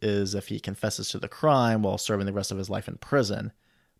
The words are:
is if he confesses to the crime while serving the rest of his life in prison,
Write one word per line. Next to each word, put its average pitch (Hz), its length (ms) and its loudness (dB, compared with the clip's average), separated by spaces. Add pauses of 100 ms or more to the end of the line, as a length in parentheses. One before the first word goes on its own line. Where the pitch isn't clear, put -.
is 101 320 0
if 98 140 -6
he 104 120 -6
confesses 104 480 -4
to - 100 -6
the - 80 -4
crime 120 540 4
while 98 160 2
serving 101 300 0
the 98 80 -2
rest 101 180 -2
of 98 60 -4
his 95 100 -6
life 101 180 -4
in - 120 -10
prison, 107 520 0 (480)